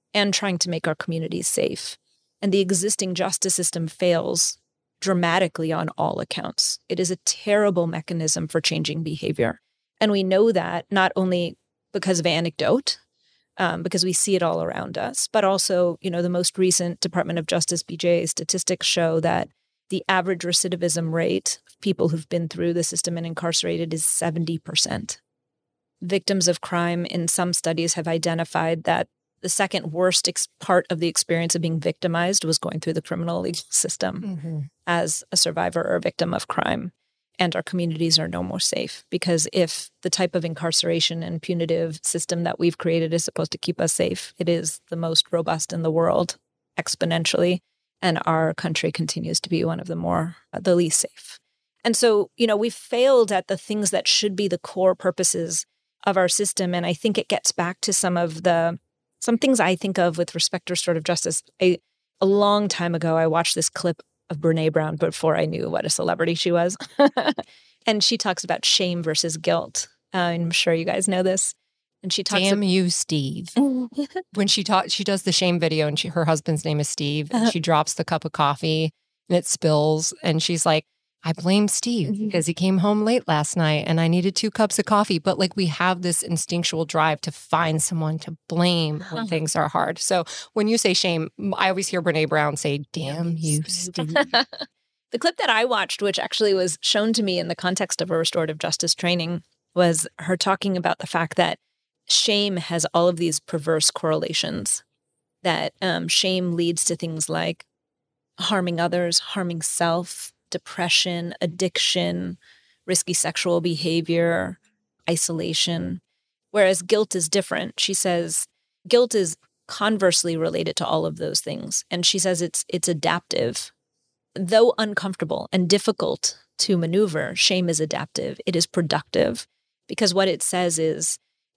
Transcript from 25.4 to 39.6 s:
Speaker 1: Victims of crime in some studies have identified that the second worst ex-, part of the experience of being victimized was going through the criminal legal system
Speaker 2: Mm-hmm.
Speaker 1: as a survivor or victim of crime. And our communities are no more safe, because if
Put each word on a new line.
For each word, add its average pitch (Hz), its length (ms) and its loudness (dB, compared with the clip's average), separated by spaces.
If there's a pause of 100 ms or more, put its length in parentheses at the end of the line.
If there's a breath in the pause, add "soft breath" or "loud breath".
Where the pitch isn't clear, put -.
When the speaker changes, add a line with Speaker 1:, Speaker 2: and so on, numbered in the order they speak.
Speaker 1:
Victims 185 460 0
of 175 140 2
crime 175 440 -2
in 175 220 -2
some 175 260 0
studies 165 420 0
have 165 120 -4
identified 165 760 -2
that - 240 0 (340)
the 185 80 -6
second 185 420 -2
worst 175 360 2
ex-, - 200 -4 (120)
part 180 300 4
of 165 100 -2
the 170 80 0
experience 165 480 0
of 170 60 -2
being 165 180 0
victimized 170 640 0
was 160 140 0
going 170 200 -4
through 160 140 -4
the 160 80 -2
criminal 170 400 -4
legal - 280 -4
system - 520 -2
Speaker 2:
Mm-hmm. 165 380 -8 (260)
Speaker 1:
as 170 460 -2
a 185 60 0
survivor 170 460 0
or - 160 0
victim 175 340 -2
of - 140 -4
crime. - 440 -2 (480)
And 175 160 2
our - 60 -2
communities 165 560 0
are - 100 0
no 170 140 -4
more - 180 -4
safe, - 520 -4
because 175 420 0
if - 380 0 (100)